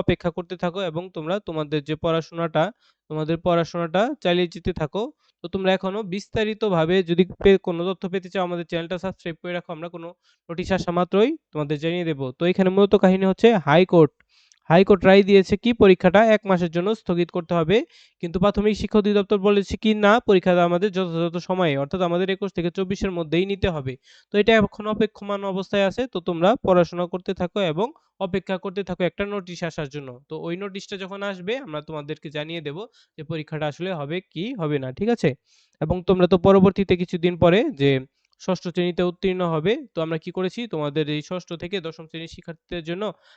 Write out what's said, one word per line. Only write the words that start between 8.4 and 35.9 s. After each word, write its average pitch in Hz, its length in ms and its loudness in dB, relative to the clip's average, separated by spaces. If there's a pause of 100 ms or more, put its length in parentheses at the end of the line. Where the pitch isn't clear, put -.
আমাদের 175 260 -6
চ্যানেলটা 170 280 -6
সাবস্ক্রাইব 180 420 -10
করে 180 120 -10
রাখো, 175 200 -10
আমরা 165 160 -12
কোনো 170 200 -16 (400)
নোটিশ 170 240 -8
আসা 175 200 -2
মাত্রই 190 380 2 (200)
তোমাদের 151 280 -4
জানিয়ে 170 260 -2
দেবো। 139 280 -4
তো - 140 -8
এখানে 185 240 2
মূলত 196 240 2 (100)
কাহিনী 190 220 4
হচ্ছে 190 220 4 (160)
হাইকোর্ট, 165 480 6 (580)
হাইকোর্ট 190 340 6
রায় 196 180 8
দিয়েছে 196 340 6
কি, 233 140 0 (120)
পরীক্ষাটা 190 380 6 (140)
এক 208 100 0
মাসের 180 320 0
জন্য 175 180 -2
স্থগিত 175 420 -2
করতে 175 180 -4
হবে। 170 220 2 (460)
কিন্তু 170 200 -6
প্রাথমিক 202 340 2
শিক্ষা 208 220 0
অধিদপ্তর 208 400 2
বলেছে 196 380 0
কি 214 140 0 (140)
না, 202 160 8
পরীক্ষা 185 320 2 (120)
আমাদের 175 320 0
যথাযথ 170 400 -4 (120)
সময়ে, 185 340 0
অর্থাৎ 160 260 -4
আমাদের 175 220 0
একুশ 190 220 -4
থেকে 175 180 -4
চব্বিশের 190 480 -4
মধ্যেই 165 280 -2
নিতে 196 220 -4
হবে। 135 260 -6 (400)
তো - 40 -
এটা 214 180 4
এখন 208 280 0 (100)
অপেক্ষমান 202 500 -4
অবস্থায় 196 420 -2
আছে। 196 160 -2 (100)
তো 185 80 -4
তোমরা 170 300 0 (120)
পড়াশোনা 175 440 2
করতে 180 280 -8
থাকো 180 240 -6 (140)
এবং 190 160 -4 (320)
অপেক্ষা 190 380 -6
করতে 196 260 -10
থাকো 180 200 -6
একটা 175 220 -4
নোটিশ 180 360 -10
আসার 160 260 -8
জন্য। 139 200 -14 (200)
তো 156 60 -12 (120)
ওই 170 100 -6
নোটিশটা 196 400 -12
যখন 196 260 -12
আসবে, 196 320 -6 (100)
আমরা 151 180 -10
তোমাদেরকে 151 480 -12
জানিয়ে 156 300 -10
দেব 147 180 -10 (380)
যে 156 80 -14
পরীক্ষাটা 156 420 -8
আসলে 165 280 -6
হবে 147 220 -8 (140)
কি 165 140 -8 (140)
হবে 151 200 -2
না, 131 140 -8
ঠিক 202 160 -4
আছে? 226 220 0 (500)
এবং 175 160 0 (120)